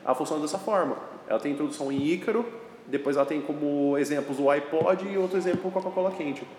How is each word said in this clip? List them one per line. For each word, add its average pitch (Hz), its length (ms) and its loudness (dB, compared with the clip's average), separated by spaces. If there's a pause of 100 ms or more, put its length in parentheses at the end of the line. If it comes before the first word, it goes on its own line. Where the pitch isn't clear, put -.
ela 127 120 2
funciona 151 260 -2
dessa 151 160 -2
forma. 185 400 2 (300)
Ela 110 120 2
tem 143 140 -2
introdução 139 380 -2
em 139 160 0
Ícaro, 208 380 0 (420)
depois 139 280 0
ela 139 100 4
tem 151 160 -2
como 143 560 2
exemplos 143 420 0
o 139 100 6
iPod 160 580 2
e 196 100 -2
outro 185 200 0
exemplo 180 340 0
Coca-Cola 185 400 0
Quente. 147 320 -4 (160)